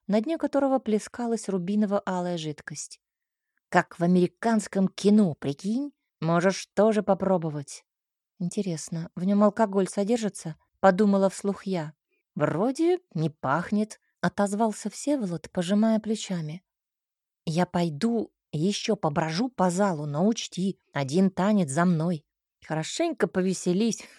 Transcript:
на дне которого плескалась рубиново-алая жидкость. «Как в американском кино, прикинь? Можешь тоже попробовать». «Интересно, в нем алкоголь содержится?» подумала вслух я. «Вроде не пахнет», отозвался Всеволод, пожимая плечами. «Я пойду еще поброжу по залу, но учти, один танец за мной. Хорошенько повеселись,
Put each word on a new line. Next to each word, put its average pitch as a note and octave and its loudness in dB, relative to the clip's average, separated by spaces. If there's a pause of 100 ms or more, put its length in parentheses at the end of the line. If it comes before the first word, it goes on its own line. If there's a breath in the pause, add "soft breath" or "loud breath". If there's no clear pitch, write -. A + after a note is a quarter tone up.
на G#3 2
дне D#4+ -2
которого C#4 0
плескалась A#3 -4
рубиново-алая F#3+ -2
жидкость. D#3 -10 (680)
«Как - -2
в - -4
американском F#3 2
кино, G#3 4
прикинь? A3+ -6 (280)
Можешь E3+ 0
тоже G#3 2
попробовать». E3+ -2 (560)
«Интересно, F3 -6
в E3+ -6
нем G3+ 4
алкоголь G3 2
содержится?» G3+ -4 (240)
подумала G3 4
вслух F#3+ -6
я. E3 -4 (420)
«Вроде B3+ 0 (140)
не D#3+ -2
пахнет», F3 -2 (220)
отозвался G3+ -2
Всеволод, G3+ -4
пожимая G#3 2
плечами. F#3 -6 (800)
«Я E3+ 0
пойду F3+ 0 (180)
еще G3 0
поброжу D#3+ 0
по F#3 0
залу, F3 0
но D3 0
учти, G3 -2 (140)
один D3 2
танец F#3+ 2
за D3+ 2
мной. E3+ 0 (420)
Хорошенько F#3+ -2
повеселись, F#3 -2 (100)